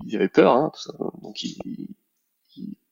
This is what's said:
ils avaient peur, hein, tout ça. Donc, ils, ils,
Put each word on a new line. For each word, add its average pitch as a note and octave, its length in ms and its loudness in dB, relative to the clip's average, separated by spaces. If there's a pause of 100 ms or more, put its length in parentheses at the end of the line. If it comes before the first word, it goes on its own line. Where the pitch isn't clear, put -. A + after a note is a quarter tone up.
ils G#2+ 80 -6
avaient G2 120 2
peur, E3 260 6
hein, C#3 200 2
tout - 80 -16
ça. - 120 -14 (280)
Donc, - 220 -12
ils, - 140 -8 (1000)
ils, - 180 -14 (160)